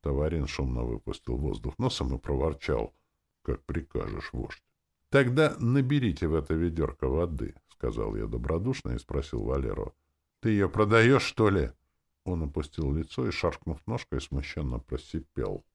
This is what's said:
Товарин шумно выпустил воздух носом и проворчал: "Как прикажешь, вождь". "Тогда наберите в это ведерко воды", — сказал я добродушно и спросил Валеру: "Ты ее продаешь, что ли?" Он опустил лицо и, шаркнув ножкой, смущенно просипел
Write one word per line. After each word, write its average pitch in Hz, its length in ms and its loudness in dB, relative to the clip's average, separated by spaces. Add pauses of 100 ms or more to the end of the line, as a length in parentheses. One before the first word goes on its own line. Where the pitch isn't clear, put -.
Товарин 76 440 0
шумно 62 380 -2
выпустил 58 520 -6
воздух 62 440 -4
носом 87 340 -2
и 62 60 -4
проворчал: 69 720 -2 (480)
"Как - 220 -4
прикажешь, - 680 -6
вождь". - 300 -8 (480)
"Тогда 139 480 4
наберите 123 720 2
в 78 80 2
это 78 180 0
ведерко 80 540 0
воды", — 80 480 -2 (140)
сказал 53 460 -4
я 53 120 -4
добродушно 80 640 -2
и 60 80 -2
спросил - 420 -4
Валеру: 57 540 -2 (460)
"Ты 113 100 2
ее 101 180 4
продаешь, 113 540 6
что - 260 2
ли?" 78 220 2 (520)
Он 85 200 -2
опустил 73 500 -2
лицо 82 340 -2
и, 92 40 -2
шаркнув - 560 -4
ножкой, 110 340 -4
смущенно 69 560 -4
просипел - 960 -6